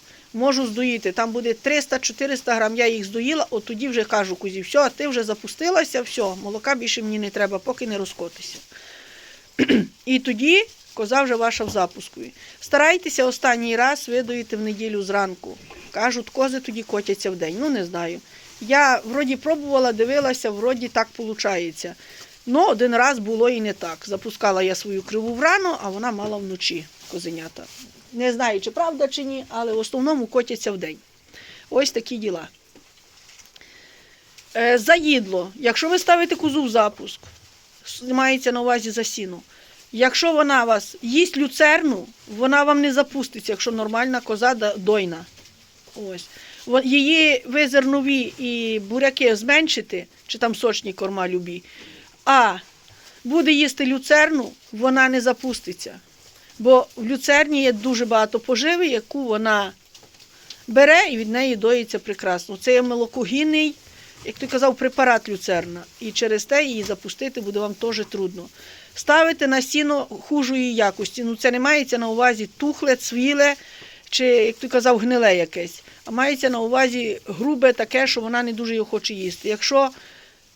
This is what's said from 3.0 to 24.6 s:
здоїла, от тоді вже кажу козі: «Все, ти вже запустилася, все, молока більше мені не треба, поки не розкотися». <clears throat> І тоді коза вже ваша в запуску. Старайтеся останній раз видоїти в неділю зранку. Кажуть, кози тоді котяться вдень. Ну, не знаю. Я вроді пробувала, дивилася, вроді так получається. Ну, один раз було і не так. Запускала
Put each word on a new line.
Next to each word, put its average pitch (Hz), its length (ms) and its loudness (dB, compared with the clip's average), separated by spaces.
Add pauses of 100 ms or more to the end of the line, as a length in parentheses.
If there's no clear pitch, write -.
здоїла, 233 460 -4
от 214 140 -4
тоді 233 240 -6
вже 233 160 0
кажу 196 320 -2
козі: 190 240 -8
«Все, 269 360 2
ти 294 120 -4
вже 247 160 -2
запустилася, 262 800 -2
все, 240 200 -4
молока 208 520 -4
більше 233 280 -4
мені 214 160 -4
не 202 120 -6
треба, 202 280 -2
поки 254 280 -6
не 214 120 -6
розкотися». - 600 -10 (1000)
<clears throat> 262 60 0 (400)
І 262 140 2
тоді 262 480 2 (320)
коза 233 240 0
вже 247 120 0
ваша 226 300 -2
в 202 60 -6
запуску. - 500 -4 (400)
Старайтеся 320 640 2
останній 233 520 0
раз 262 320 0
видоїти 240 480 -4
в 214 40 -6
неділю 214 420 -6
зранку. 190 540 -4 (340)
Кажуть, 233 400 -2
кози 262 300 -2
тоді 233 220 -10
котяться 202 480 -4
вдень. 170 300 -6
Ну, 302 100 -2
не 220 140 -2
знаю. 170 360 -8 (400)
Я 262 440 4
вроді 262 320 -2
пробувала, 277 560 0
дивилася, 254 580 0
вроді 233 380 -2
так 226 280 0
получається. 185 800 -6 (520)
Ну, 285 200 4
один 240 300 2
раз 254 220 4
було 220 300 2
і 247 120 0
не 214 120 -2
так. 165 340 -12
Запускала 196 560 -2